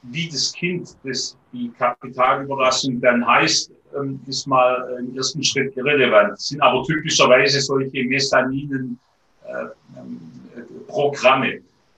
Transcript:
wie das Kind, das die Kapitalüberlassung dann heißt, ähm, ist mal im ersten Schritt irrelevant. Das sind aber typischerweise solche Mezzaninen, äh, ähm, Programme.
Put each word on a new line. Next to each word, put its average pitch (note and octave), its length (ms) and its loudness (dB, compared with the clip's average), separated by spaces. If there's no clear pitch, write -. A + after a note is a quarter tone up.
wie D3+ 260 -8
das C#3 240 -4
Kind, - 520 -6
das - 320 -8
die A#2+ 180 -8
Kapitalüberlassung C3 1300 0
dann A#2+ 260 4
heißt, - 460 2
ähm, C3+ 300 -6
ist C3+ 200 -8
mal B2+ 520 2
im B2 180 -8
ersten C3+ 260 -4
Schritt C3+ 340 -2
irrelevant. B2 560 4
Das - 160 -10
sind C#3 120 -6
aber B2+ 240 2
typischerweise C#3 760 4
solche C3+ 440 -2
Mezzaninen, C3 920 -2
äh, B1+ 200 -8
ähm, B1 220 -14
Programme. - 760 2